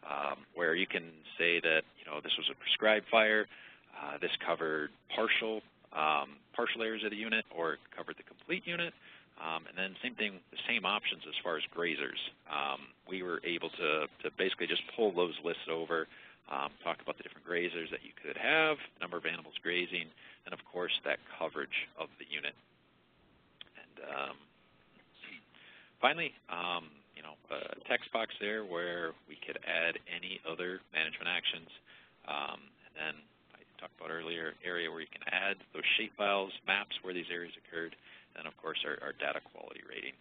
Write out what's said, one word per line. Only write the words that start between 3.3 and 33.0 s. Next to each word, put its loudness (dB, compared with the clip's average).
uh, -6
this 0
covered 0
partial, 2
um, 4
partial 0
areas 0
of 2
the -6
unit 0
or 0
covered -8
the -18
complete -6
unit. -2
Um, -2
and -14
then -2
same -2
thing, -2
the -8
same 2
options 2
as -6
far 2
as 0
grazers. 0
Um, -2
we -2
were 0
able 0
to, 2
to 0
basically 2
just 2
pull 6
those 4
lists -2
over, 0
um, 0
talk 0
about -4
the -12
different -14
grazers 0
that -6
you -16
could -4
have, 4
number -4
of -2
animals -4
grazing, 0
and -8
of -8
course 0
that 2
coverage -2
of -4
the -12
unit. -4
And, -20
um, -4
finally, 4
um, -2
you -16
know, -14
a -6
text 0
box 0
there -2
where -2
we -16
could -6
add 2
any -8
other -4
management 0
actions. -2
Um, -4
and -20
then -4